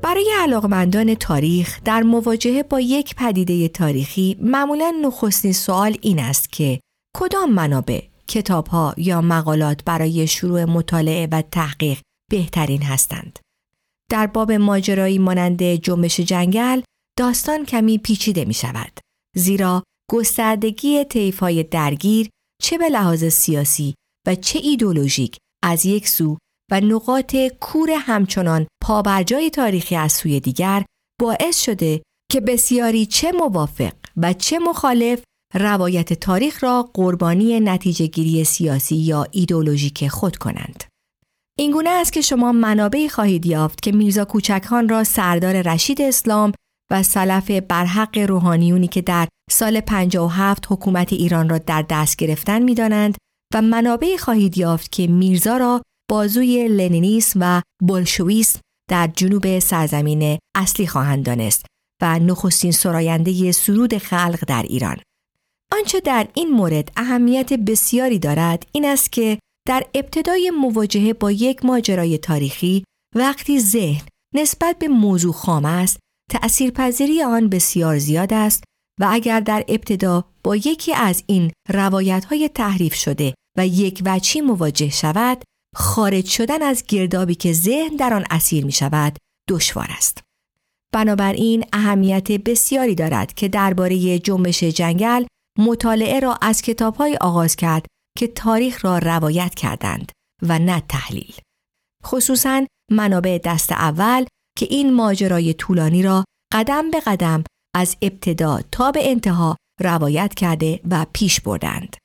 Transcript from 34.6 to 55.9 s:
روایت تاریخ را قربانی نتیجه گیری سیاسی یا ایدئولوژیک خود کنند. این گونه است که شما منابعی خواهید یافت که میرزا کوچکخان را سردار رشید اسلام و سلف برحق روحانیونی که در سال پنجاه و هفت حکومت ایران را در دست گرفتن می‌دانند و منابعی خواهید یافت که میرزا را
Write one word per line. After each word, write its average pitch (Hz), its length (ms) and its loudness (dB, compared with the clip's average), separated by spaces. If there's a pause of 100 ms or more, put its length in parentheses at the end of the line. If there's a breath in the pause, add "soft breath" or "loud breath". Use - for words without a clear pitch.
روایت 185 580 0
تاریخ 190 520 0
را 247 300 0
قربانی 185 640 2
نتیجه 185 460 2
گیری 160 380 2
سیاسی 151 520 0
یا 156 340 0
ایدئولوژیک 151 800 0
خود 170 280 -4
کنند. - 480 -10 (760)
این 294 140 0
گونه 320 180 2
است 349 220 0
که 320 80 0
شما 240 320 2
منابعی 226 560 2
خواهید 190 380 0
یافت 156 340 0
که 208 120 -2
میرزا 208 320 2
کوچکخان 208 640 -2
را 220 160 2
سردار 185 580 0
رشید 175 400 0
اسلام 214 500 2 (380)
و 190 120 2
سلف 190 480 0
برحق 190 680 -2
روحانیونی 180 680 2
که 180 140 -2
در 175 260 0 (220)
سال 220 300 0
پنجاه 185 460 0
و - 20 0
هفت 196 400 0
حکومت 185 440 0
ایران 170 360 2
را 160 100 0
در 160 320 -2
دست 156 260 0
گرفتن 170 460 0
می‌دانند 214 540 2 (380)
و 220 80 2
منابعی 233 560 2
خواهید 202 400 2
یافت 165 340 0
که 180 140 0
میرزا 185 500 4
را 247 260 2 (280)